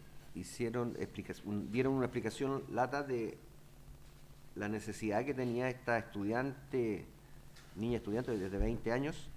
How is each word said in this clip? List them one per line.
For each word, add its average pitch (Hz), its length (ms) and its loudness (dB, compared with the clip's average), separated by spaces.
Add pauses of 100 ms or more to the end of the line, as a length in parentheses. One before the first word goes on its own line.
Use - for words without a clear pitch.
(360)
hicieron 117 640 0
explica-, 98 340 -4 (100)
un, 104 280 0
dieron 131 220 6
una 131 100 4
explicación 127 680 0
lata 127 320 2
de 123 340 0 (1200)
la 104 140 0
necesidad 107 560 2
que 139 100 0
tenía 127 340 2
esta 120 300 2
estudiante, 117 1040 2 (680)
niña 117 220 2
estudiante 113 420 2
desde 95 200 0
veinte 113 340 2
años 139 440 0